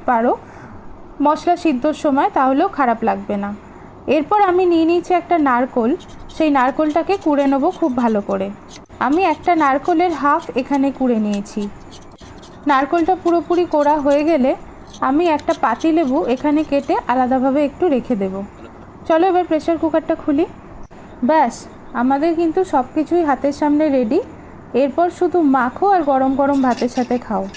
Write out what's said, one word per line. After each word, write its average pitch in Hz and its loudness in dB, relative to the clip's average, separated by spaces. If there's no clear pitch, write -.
পারো 247 2
মশলা 311 2
সিদ্ধর 294 0
সময়, 294 0
তাহলেও 277 2
খারাপ 233 0
লাগবে 202 -2
না। 202 -6
এরপর 311 2
আমি 370 4
নিয়ে 330 4
নিয়েছি 339 2
একটা 349 0
নারকোল, 254 0
সেই 311 0
নারকোলটাকে 302 0
কুড়ে 285 2
নেবো 277 2
খুব 311 -2
ভালো 226 2
করে। 196 -4
আমি 285 2
একটা 349 0
নারকোলের 320 2
হাফ 285 0
এখানে 269 0
কুড়ে 247 2
নিয়েছি। 208 -4
নারকোলটা 311 2
পুরোপুরি 339 0
কোড়া 302 2
হয়ে 285 2
গেলে 262 2
আমি 294 2
একটা 311 0
পাতিলেবু 294 0
এখানে 294 0
কেটে 285 -2
আলাদাভাবে 262 0
একটু 285 -2
রেখে 247 0
দেব। 190 -6
চলো 330 4
এবার 359 2
প্রেশার 320 0
কুকারটা 320 0
খুলি। 311 0
ব্যাস, 262 2
আমাদের 277 0
কিন্তু 339 0
সব 269 0
কিছুই 330 0
হাতের 277 0
সামনে 294 2
রেডি। 269 0
এরপর 285 2
শুধু 349 0
মাখো 262 2
আর 370 4
গরম 269 2
গরম 277 2
ভাতের 247 0
সাথে 247 -2
খাও। 196 -6